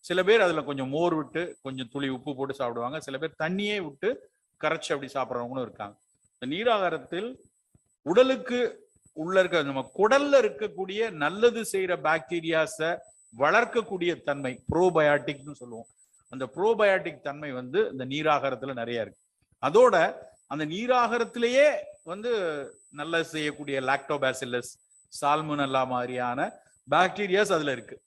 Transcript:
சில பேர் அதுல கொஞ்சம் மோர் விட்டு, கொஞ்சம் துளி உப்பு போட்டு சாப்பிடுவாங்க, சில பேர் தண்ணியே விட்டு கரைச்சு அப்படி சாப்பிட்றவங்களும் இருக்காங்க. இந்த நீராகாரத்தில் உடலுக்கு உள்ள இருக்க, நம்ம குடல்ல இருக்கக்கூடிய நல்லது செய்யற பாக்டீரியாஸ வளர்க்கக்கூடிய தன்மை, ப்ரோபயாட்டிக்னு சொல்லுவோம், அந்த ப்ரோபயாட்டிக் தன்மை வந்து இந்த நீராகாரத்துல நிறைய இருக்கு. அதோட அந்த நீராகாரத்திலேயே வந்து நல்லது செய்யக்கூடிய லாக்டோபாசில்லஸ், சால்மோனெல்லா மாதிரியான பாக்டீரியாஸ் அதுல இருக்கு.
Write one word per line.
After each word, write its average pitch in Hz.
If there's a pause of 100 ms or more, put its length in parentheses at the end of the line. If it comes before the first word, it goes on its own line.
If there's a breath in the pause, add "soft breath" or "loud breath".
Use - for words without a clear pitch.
சில 180
பேர் 208
அதுல 160
கொஞ்சம் 135
மோர் 170
விட்டு, 156 (160)
கொஞ்சம் 131
துளி 135
உப்பு 131
போட்டு 135
சாப்பிடுவாங்க, 120
சில 135
பேர் 151
தண்ணியே 202
விட்டு 160 (520)
கரைச்சு 160
அப்படி 139
சாப்பிட்றவங்களும் 123
இருக்காங்க. 104 (320)
இந்த -
நீராகாரத்தில் 185 (760)
உடலுக்கு 247 (560)
உள்ள 165
இருக்க, 175
நம்ம 135
குடல்ல 277
இருக்கக்கூடிய 208
நல்லது 208
செய்யற 190
பாக்டீரியாஸ 160 (560)
வளர்க்கக்கூடிய 180 (100)
தன்மை, 139 (120)
ப்ரோபயாட்டிக்னு 147
சொல்லுவோம், 117 (420)
அந்த 131
ப்ரோபயாட்டிக் 190
தன்மை 147
வந்து 127
இந்த 127
நீராகாரத்துல 135
நிறைய 117
இருக்கு. - (400)
அதோட 202 (520)
அந்த 151
நீராகாரத்திலேயே 240 (360)
வந்து 208 (600)
நல்லது 160
செய்யக்கூடிய 147
லாக்டோபாசில்லஸ், 131 (400)
சால்மோனெல்லா 143
மாதிரியான 123 (480 soft breath)
பாக்டீரியாஸ் 185
அதுல 151
இருக்கு. 113 (100)